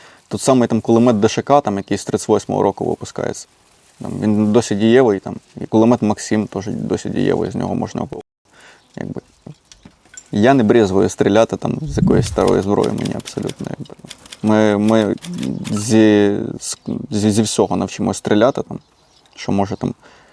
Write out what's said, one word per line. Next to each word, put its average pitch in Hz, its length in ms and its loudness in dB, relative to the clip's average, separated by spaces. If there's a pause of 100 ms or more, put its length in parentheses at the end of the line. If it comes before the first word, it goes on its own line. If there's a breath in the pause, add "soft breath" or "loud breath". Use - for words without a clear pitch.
(280 soft breath)
тут 107 120 -8
самий 127 280 2
там 113 120 0
кулемет 117 400 4
Д 110 80 4
Ш 110 140 -4
К, 143 180 4
там, 101 160 -2
який 101 220 -4
з - 60 -14
тридцять - 240 -4
восьмого 101 340 0
року 98 220 -2
випускається. - 640 -8 (560)
Там, 98 180 -10
він 107 320 2
досі - 220 2
дієвий, 110 460 4
там, - 160 -10 (240)
і 98 60 -10
кулемет 113 360 2
Максим 104 440 -2
теж 98 200 -10
досі 101 440 -6
дієвий, 95 400 -2
з - 40 -10
нього 95 200 -4
можна - 280 -6
оп-, - 180 -12 (760 soft breath)
якби. - 240 -10 (1120)
Я 117 220 4
не 131 80 4
брезгую 101 460 4
стріляти 104 480 2
там - 260 -6
з 151 160 -6
якоїсь - 280 2
старої 95 360 2
зброї, 104 300 0
мені - 220 -2
абсолютно, - 520 -8 (120)
якби. - 160 -16 (480)
Ми, 107 360 2
ми 107 360 2 (560)
зі, 104 680 4 (240)
з-, - 160 -10 (340)
зі, 104 200 0
зі 104 120 2
всього 101 340 0
навчимось 95 400 -4
стріляти, 110 460 0
там, - 160 -12 (560)
що - 180 -8
може 98 240 -2
там - 180 -6 (380 soft breath)